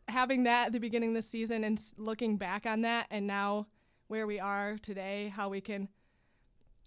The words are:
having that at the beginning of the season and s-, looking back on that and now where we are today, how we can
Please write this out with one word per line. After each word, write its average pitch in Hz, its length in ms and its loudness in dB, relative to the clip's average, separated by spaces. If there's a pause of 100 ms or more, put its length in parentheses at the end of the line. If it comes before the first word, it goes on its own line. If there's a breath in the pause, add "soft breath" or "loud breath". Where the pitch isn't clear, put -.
having 254 380 4
that 240 220 6
at 233 60 0
the 247 60 2
beginning 233 320 0
of 226 60 2
the 226 60 -2
season 226 420 -2
and 214 140 2
s-, - 180 -8
looking 220 400 0
back 190 280 -2
on 220 180 2
that 233 280 0
and 202 160 -2
now 202 400 0 (400)
where 220 200 -2
we 208 120 -2
are 202 440 -2
today, 202 520 -6
how 202 140 -2
we 196 120 -4
can 202 280 -6 (1000)